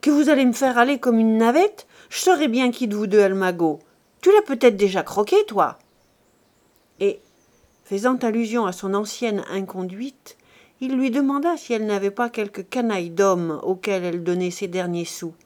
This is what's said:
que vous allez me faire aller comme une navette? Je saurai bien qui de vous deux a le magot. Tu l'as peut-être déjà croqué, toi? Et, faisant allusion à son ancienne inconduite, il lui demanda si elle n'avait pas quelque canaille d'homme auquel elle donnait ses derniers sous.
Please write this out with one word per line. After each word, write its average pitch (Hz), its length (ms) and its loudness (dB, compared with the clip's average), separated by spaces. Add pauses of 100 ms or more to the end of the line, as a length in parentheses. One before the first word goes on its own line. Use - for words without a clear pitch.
que - 100 0
vous 294 180 4
allez 277 160 4
me 247 80 4
faire 254 260 0
aller 254 200 2
comme 233 200 2
une 220 200 4
navette? 269 480 2 (220)
Je - 100 -10
saurai 320 300 2
bien 247 220 2
qui 240 180 -4
de 202 80 -4
vous 208 100 -4
deux 208 160 4
a 196 60 6
le 190 60 0
magot. 175 460 0 (400)
Tu - 120 4
l'as 415 100 8
peut-être 247 340 2
déjà 190 260 0
croqué, 208 340 0 (100)
toi? 190 320 0 (1200)
Et, 202 200 0 (640)
faisant 226 320 -2
allusion 233 500 -2
à 180 60 -4
son 190 220 -6
ancienne 208 560 -4
inconduite, 190 840 -10 (440)
il 262 160 -4
lui 262 140 0
demanda 277 460 0
si - 160 -8
elle 220 140 -2
n'avait 202 240 -2
pas 233 200 -4
quelque 208 300 -8
canaille 196 500 -4
d'homme 175 520 0
auquel 185 420 -4
elle 175 180 -4
donnait 180 280 -2
ses 180 180 -10
derniers 175 360 -4
sous. 165 300 -12 (120)